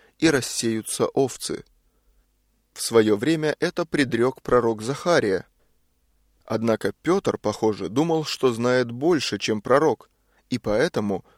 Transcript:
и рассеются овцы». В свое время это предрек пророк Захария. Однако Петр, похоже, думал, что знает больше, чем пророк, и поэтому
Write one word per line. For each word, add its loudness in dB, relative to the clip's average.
и 4
рассеются -2
овцы». -4
В -14
свое 4
время -2
это -2
предрек -2
пророк 0
Захария. 0
Однако -2
Петр, 0
похоже, -2
думал, 0
что 0
знает 0
больше, 0
чем -4
пророк, 2
и -4
поэтому -2